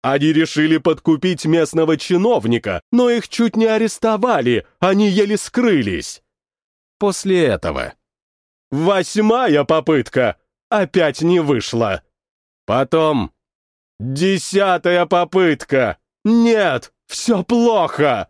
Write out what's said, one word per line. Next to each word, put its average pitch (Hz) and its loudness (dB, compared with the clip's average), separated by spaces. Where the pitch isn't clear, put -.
Они 143 0
решили 156 0
подкупить 160 -2
местного 160 0
чиновника, 120 -2
но 247 2
их 240 -2
чуть 233 -2
не 220 2
арестовали, 220 0
они 196 2
еле 202 0
скрылись». 131 -2
После 190 0
этого: 80 -2
«Восьмая 190 0
попытка. 143 0
Опять 180 0
не 170 2
вышло». 117 -2
Потом: 135 0
«Десятая 175 0
попытка! 165 0
Нет, 220 2
все 208 -2
плохо». 170 0